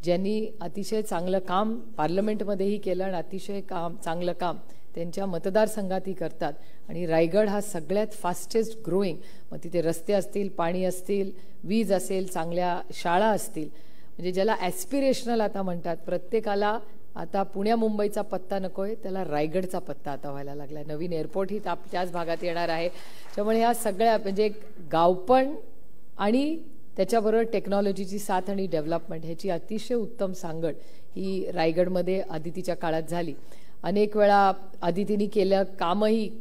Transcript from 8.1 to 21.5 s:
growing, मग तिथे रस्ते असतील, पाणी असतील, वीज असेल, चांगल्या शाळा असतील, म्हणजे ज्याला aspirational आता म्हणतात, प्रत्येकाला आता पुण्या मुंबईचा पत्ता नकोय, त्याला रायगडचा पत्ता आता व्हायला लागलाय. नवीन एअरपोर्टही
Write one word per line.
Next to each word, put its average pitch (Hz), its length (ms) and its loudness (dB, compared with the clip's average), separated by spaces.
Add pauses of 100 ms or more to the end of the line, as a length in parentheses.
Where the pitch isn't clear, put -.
growing, 175 300 2 (340)
मग 156 120 -4
तिथे 170 180 0
रस्ते 165 320 0
असतील, 196 360 0
पाणी 175 340 0
असतील, 190 480 0 (320)
वीज 196 300 2
असेल, 190 340 0
चांगल्या 175 540 0 (120)
शाळा 185 320 2
असतील, 160 440 0 (360)
म्हणजे - 260 -4
ज्याला 196 300 2
aspirational 247 800 0
आता 202 200 0
म्हणतात, 175 360 -2
प्रत्येकाला 208 840 0 (360)
आता 196 280 0
पुण्या 196 320 2
मुंबईचा 208 460 2
पत्ता 196 380 -2
नकोय, 190 360 -2
त्याला 190 280 -4
रायगडचा 160 560 0
पत्ता - 320 -4
आता 143 180 -4
व्हायला 139 260 -6
लागलाय. 147 280 -6
नवीन 151 300 -2
एअरपोर्टही 190 460 -2